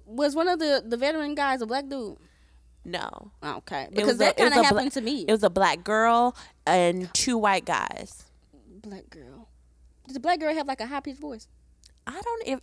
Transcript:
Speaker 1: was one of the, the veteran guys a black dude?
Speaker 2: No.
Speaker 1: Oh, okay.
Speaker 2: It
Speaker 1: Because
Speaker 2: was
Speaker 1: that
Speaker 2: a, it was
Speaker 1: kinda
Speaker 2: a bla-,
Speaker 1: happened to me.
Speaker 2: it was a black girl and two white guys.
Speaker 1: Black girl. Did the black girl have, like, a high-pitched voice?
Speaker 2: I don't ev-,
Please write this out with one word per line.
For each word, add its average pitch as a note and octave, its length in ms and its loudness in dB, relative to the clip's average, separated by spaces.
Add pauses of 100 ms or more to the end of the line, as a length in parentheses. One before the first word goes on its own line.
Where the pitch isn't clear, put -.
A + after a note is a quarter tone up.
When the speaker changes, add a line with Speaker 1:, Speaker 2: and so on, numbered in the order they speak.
Speaker 1:
was C#4 300 -2
one E4 120 0
of F4+ 120 0
the, D4 260 0
the A#3 120 -4
veteran D4 360 -2
guys C#4 280 -2
a A3+ 40 -4
black C4+ 240 -4
dude? C4 280 -10 (680)
Speaker 2:
No. - 480 -10 (100)
Speaker 1:
Oh, D3+ 160 -8
okay. C#3 260 -8
Speaker 2:
It - 120 -14
Speaker 1:
Because G#3 180 2
Speaker 2:
was A#3+ 60 0
Speaker 1:
that C#4+ 180 4
Speaker 2:
a, - 40 0
it - 20 8
was D4 100 6
Speaker 1:
kinda C#4 60 4
Speaker 2:
a A3+ 120 6
bla-, G3+ 80 4
Speaker 1:
happened C#4 120 -2
to C4+ 100 -4
me. A3+ 260 -4
Speaker 2:
it - 40 2
was G#3+ 120 4
a G3+ 60 4
black F3 340 2
girl A#3 520 4 (320)
and F3 480 2
two B3 220 0
white G3+ 280 2
guys. - 600 -4 (580)
Speaker 1:
Black G3+ 260 -18
girl. C#3 380 -20 (580)
Did C4 100 -14
the C#4 40 -8
black E4 200 0
girl D4+ 140 0
have, D4+ 140 -4
like, C4 140 -6
a G#3+ 40 -6
high-pitched C4+ 340 -8
voice? B3+ 280 -12 (580)
Speaker 2:
I D#4 160 -10
don't A4+ 260 -6
ev-, C4 160 -4